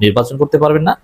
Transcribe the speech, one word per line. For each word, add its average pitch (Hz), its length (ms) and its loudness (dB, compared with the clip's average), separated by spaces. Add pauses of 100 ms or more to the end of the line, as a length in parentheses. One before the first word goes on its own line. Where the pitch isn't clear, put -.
নির্বাচন 120 380 0
করতে 143 200 0
পারবেন 151 240 0
না - 220 -2